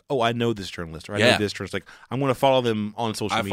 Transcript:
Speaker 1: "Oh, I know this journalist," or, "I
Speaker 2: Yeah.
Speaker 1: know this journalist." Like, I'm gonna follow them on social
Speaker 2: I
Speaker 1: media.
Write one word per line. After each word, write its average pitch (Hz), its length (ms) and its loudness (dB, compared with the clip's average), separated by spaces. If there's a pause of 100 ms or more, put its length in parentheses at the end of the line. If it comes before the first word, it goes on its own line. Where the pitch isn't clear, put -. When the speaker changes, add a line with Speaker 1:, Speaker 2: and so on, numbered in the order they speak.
Speaker 1:
"Oh, 135 140 0
I 117 100 4
know 117 220 0
this 95 160 -8
journalist," 82 400 -12
or, 104 60 -4
"I - 20 0
Speaker 2:
Yeah. 117 140 6
Speaker 1:
know 98 60 4
this 104 140 0
journalist." - 220 -8
Like, 98 100 -6 (260)
I'm 120 80 -4
gonna 135 160 2
follow 131 280 4
them 107 340 -2
on 110 180 -2
social 104 220 -2
Speaker 2:
I 113 60 0
Speaker 1:
media. 101 100 -6